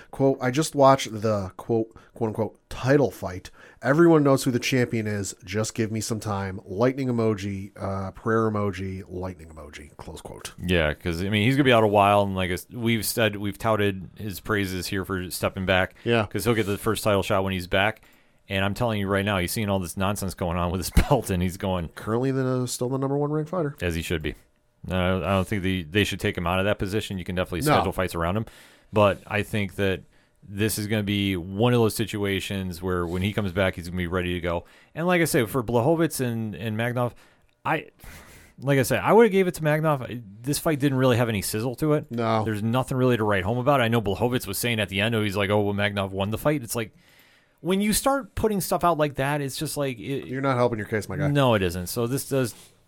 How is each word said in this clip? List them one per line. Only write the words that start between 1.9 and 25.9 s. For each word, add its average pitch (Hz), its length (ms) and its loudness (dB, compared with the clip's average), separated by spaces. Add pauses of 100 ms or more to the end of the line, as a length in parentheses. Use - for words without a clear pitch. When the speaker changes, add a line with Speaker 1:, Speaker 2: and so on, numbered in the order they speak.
Speaker 1:
quote 113 140 -2
unquote, 107 300 -4 (100)
"title 131 440 2
fight. 92 400 -12 (280)
Everyone 156 440 6
knows 135 180 4
who 135 80 0
the 120 80 2
champion 120 480 0
is. 104 380 -4
Just 104 320 -4
give 110 160 -2
me 110 80 -4
some 110 180 -4
time." 98 460 -6
Lightning 127 420 0
emoji, 104 640 -2 (100)
uh, 98 300 -6
prayer 113 400 0
emoji, 95 580 -4
lightning 90 420 -10
emoji, 76 480 -18
close 80 220 -14
quote. - 400 -14
Speaker 2:
Yeah, 85 340 2
'cause, 85 280 -4
I 98 60 -2
mean, 104 160 2
he's 131 100 4
gonna 135 80 4
be 131 100 6
out 113 120 6
a 107 40 6
while, 101 340 6
and 98 120 -2
like 92 160 -2
I 92 40 -2
s-, 90 180 -6
we've 113 340 0
said, 107 300 0
we've 101 220 -6
touted 101 580 0
his 101 240 -10
praises 95 480 -2
here 95 160 -4
for 90 260 -4
stepping 95 340 -4
back. 92 380 2
Speaker 1:
Yeah. 117 240 2
Speaker 2:
'Cause 101 180 -6
he'll 117 100 2
get 107 120 0
the 101 120 -2
first 107 260 -2
title 101 180 4
shot 95 220 0
when 95 80 -2
he's 90 160 -6
back. 98 320 0 (480)
And 95 160 -2
I'm 101 100 -2
telling 110 240 -2
you 101 80 -2
right 98 180 2
now, 101 140 2
he's 87 140 -2
seeing 107 160 -2
all 98 100 2
this 87 180 -6
nonsense 98 380 -2
going 87 240 -2
on 87 140 0
with 92 80 -2
his 80 100 -4
<laughs> - 180 2
belt, 120 220 2
and 92 100 0
he's 90 160 -2
going 90 380 -4
Speaker 1:
Currently 123 380 -2
the, 127 340 -2
still 123 220 -4
the 131 100 -4
number 135 180 -2
one 147 140 -2
ranked 156 200 -4
fighter. 156 300 -4
Speaker 2:
As 87 140 -2
he 85 80 -2
should 85 200 -4
be. 76 120 -6 (500)
No, 90 380 0
I 76 80 -4
don't 95 160 2
think 101 160 -4
the, 92 220 -2
they 90 180 2